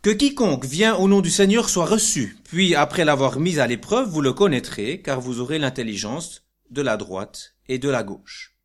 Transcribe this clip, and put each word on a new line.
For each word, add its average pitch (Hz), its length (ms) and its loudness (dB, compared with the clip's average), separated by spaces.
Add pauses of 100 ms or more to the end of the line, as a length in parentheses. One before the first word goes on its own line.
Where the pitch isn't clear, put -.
Que 208 100 2
quiconque 214 560 0
vient 190 300 2
au 190 120 2
nom 196 140 6
du 170 80 -2
Seigneur 208 400 4
soit 170 160 0
reçu, 156 580 0
puis 170 300 2
après 147 320 2
l'avoir 135 340 2
mis 165 180 0
à 127 80 4
l'épreuve, 208 420 -2
vous 156 120 -4
le 131 140 2
connaîtrez, 143 680 0
car 135 180 -4
vous 123 200 -6
aurez 139 180 -4
l'intelligence 127 840 -6 (280)
de 131 120 -6
la 110 160 -2
droite 95 560 -12 (120)
et 131 120 -6
de 135 100 -4
la 123 140 0
gauche. - 640 -16